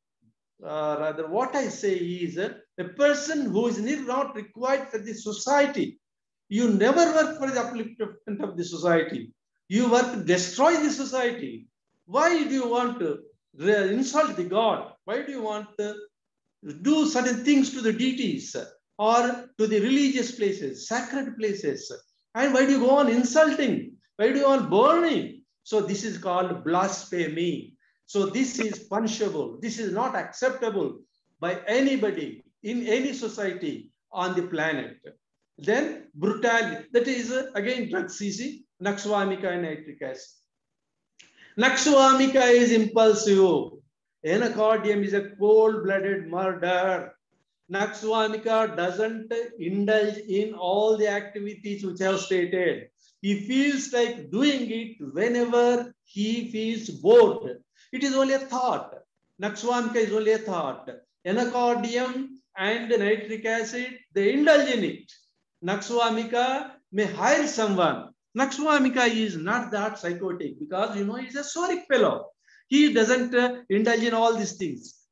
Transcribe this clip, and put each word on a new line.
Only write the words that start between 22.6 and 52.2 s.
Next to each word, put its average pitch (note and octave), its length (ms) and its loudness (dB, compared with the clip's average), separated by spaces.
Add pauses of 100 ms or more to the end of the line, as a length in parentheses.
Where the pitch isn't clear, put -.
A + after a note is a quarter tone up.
do C#4 60 6
you C4 80 4
go B3 100 4
on C4+ 180 6
insulting? C4 880 2 (200)
Why G#3+ 120 4
do C4+ 80 0
you C#4 60 0
go C4+ 100 6
on G#3+ 180 2
burning? D4 720 4 (220)
So G#3+ 160 0
this G3 240 -4
is F#3 140 -6
called F3+ 460 -2
blasphemy. E3+ 1080 -2 (320)
So G3 200 0
this B3 320 -2
is G#3+ 220 -4
punishable. G3 800 -4
This A3+ 180 -8
is G#3 140 -4
not A3+ 240 -2
acceptable G3+ 840 -2 (420)
by F3+ 260 -4
anybody G#3 800 0 (180)
in A#3+ 240 -4
any C4 260 0
society F3+ 800 -8 (200)
on F#3 240 -4
the F3 80 -2
planet. D#3 560 -4 (600)
Then A3+ 560 -2
brutality, G#3+ 800 -2
that A#3+ 140 2
is, A#3+ 240 -4
uh, C4 240 -4
again G#3+ 360 -4
drugs, F3+ 300 -6
you G3+ 120 -4
see, C4+ 320 -10 (180)
Naxwamika G3 600 -2
and F3 180 -4
nitric D#3 400 -10
acid. - 280 -12 (1300)
Naxwamika C4 920 6
is A#3+ 200 6
impulsive. G#3 1080 4 (480)
Anacordium G#3 800 2
is F#3+ 80 -4
a G3 260 -2
cold-blooded G3 920 2
murder. F3+ 840 -2 (600)
Naxwamika A3 1040 -2
doesn't A3 560 -4 (260)
indulge G3+ 580 0
in G#3+ 380 -4
all G#3 420 2
the G#3 120 0
activities G3+ 760 -8
which F3+ 160 -6
I F#3+ 120 2
have F#3+ 80 -2